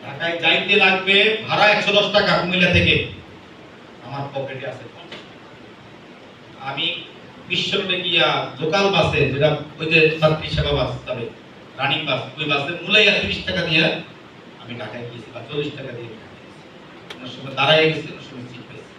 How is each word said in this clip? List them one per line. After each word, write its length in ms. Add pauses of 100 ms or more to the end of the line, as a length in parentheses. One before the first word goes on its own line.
ঢাকায় 400
যাইতে 300 (100)
লাগবে 320 (320)
ভাড়া 260
একশো 240
দশ 180
টাকা 240
কুমিল্লা 380
থেকে, 180 (1080)
আমার 180 (100)
পকেটে 380
আছে 120 (100)
পঞ্চাশ 360
টাকা। 180 (1200)
আমি 160 (640)
বিশ্ব 300
রোডে 260
গিয়া 220 (340)
লোকাল 240 (100)
বাসে, 240 (120)
যেটা 180 (300)
ওই 120
যে 80 (200)
ছাত্রী 360
সেবা 220
বাস, 140 (140)
তবে 200 (540)
রানিং 280
বাস, 140 (160)
ওই 140
বাসে 200 (120)
মুলাইয়া 360
তিরিশ 280
টাকা 220
দিয়ে 160 (760)
আমি 200
ঢাকায় 280
গিয়েছি, 240
বা 140
চল্লিশ 300
টাকা 200
দিয়ে 120 (100)
ঢাকায় 220
গেছি। 180 (580)
অনেক 180
সময় 240
দাঁড়ায় 300
গেছি, 240
অনেক 160
সময় 220
সিট 180
পেয়েছি। 300